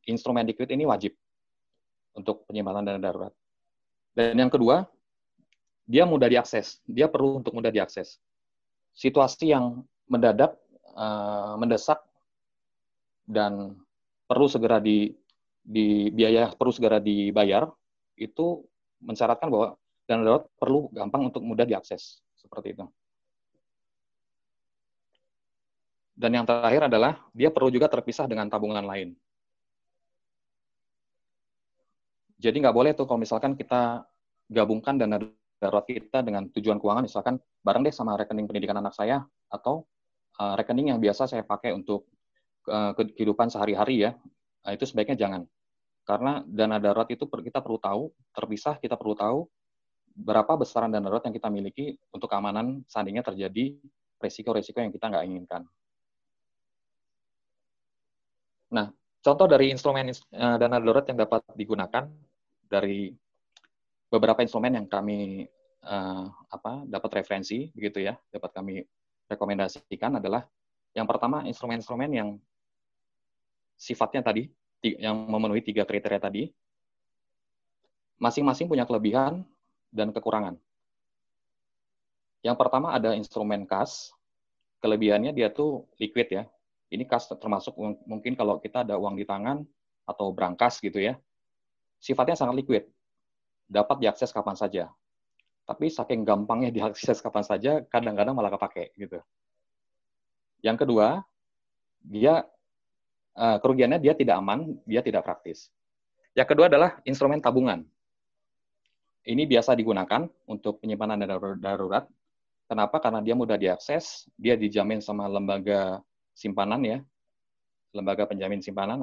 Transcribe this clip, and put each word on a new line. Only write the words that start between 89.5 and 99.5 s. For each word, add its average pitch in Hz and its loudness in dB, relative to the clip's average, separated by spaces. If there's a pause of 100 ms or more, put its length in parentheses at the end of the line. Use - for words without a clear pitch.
atau 98 -6
brankas 92 -2
gitu 101 -4
ya, 107 0 (880)
sifatnya 135 0
sangat 131 -2
liquid, 131 0 (840)
dapat 104 2
diakses 113 0
kapan 101 -4
saja. 92 -4 (720)
Tapi - -4
saking 117 -4
gampangnya 110 0
diakses 107 -2
kapan 107 -4
saja, 120 0
kadang-kadang 117 0
malah 107 0
kepake 95 -6
gitu. 90 -12 (1400)